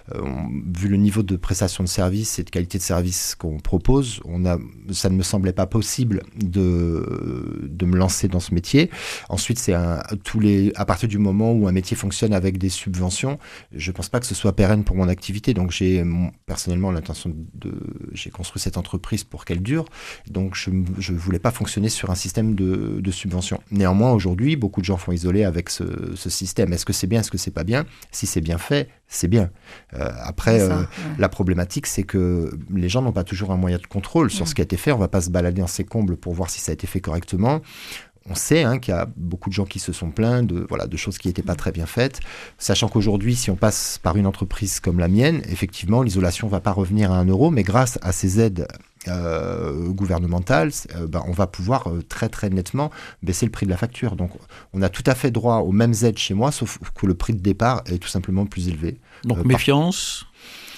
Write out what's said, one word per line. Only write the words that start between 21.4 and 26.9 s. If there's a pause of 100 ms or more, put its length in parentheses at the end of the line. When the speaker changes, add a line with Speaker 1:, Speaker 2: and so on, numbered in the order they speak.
Speaker 1:
fonctionner
sur
un
système
de,
de
subvention. (100)
Néanmoins,
aujourd'hui,
beaucoup
de
gens
font
isoler
avec
ce, (320)
ce
système.
Est-ce
que